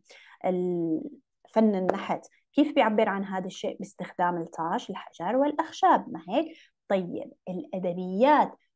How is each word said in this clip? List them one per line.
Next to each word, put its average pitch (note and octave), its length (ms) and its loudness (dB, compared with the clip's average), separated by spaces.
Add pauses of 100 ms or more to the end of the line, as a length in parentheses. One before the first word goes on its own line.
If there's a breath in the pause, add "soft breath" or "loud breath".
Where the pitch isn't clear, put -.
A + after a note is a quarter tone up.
(460 loud breath)
ال-، F3 560 -2 (520)
فن A3 220 4
النحت، F#3 520 -2 (260)
كيف D4 220 4
بيعبر A3 340 4
عن G3 140 -2
هذا F#3+ 220 -6
الشيء؟ F#3+ 320 -8
باستخدام F3 600 -4
التاش، E3+ 520 -4
الحجر F#3+ 460 -6
والأخشاب، C#4+ 760 2
ما - 180 -10
هيك؟ D#4+ 280 -2 (300 loud breath)
طيب، F#3 440 -2 (180)
الأدبيات، F#3 1000 0 (240)